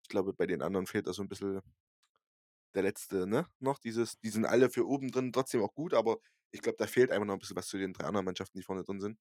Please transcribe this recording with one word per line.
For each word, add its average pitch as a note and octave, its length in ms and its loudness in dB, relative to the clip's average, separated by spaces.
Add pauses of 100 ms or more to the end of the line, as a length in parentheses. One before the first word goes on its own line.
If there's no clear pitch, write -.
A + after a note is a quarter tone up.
Ich - 80 -20
glaube, G2 240 0
bei F2 140 2
den E2 160 0
anderen F#2 240 0
fehlt G2+ 180 -2
da F2+ 80 -2
so G2 80 -6
ein G2+ 80 -8
bisschen G2 320 -4 (1120)
der G2 80 4
letzte, F#2+ 460 0
ne? C3 180 2 (140)
Noch C3+ 180 0
dieses, A2+ 420 -2
die A2+ 100 -6
sind G#2+ 160 0
alle B2 260 6
für A#2+ 160 0
oben C3+ 240 -2
drin B2+ 200 -2
trotzdem B2 300 0
auch - 140 -2
gut, D#3 180 -4
aber A2+ 240 4 (340)
ich - 120 -14
glaub, A2+ 120 0
da G#2+ 120 0
fehlt F#2+ 240 6
einfach G2+ 160 2
noch G2 60 -2
ein F#2+ 60 -4
bisschen - 160 -12
was F#2 120 -6
zu G2+ 100 -6
den F#2+ 160 -2
drei E2+ 120 -8
anderen F#2+ 200 0
Mannschaften, F#2 320 -6
die F#2 60 -10
vorne F#2+ 200 -6
drin G2 160 -6
sind. G#2+ 220 -6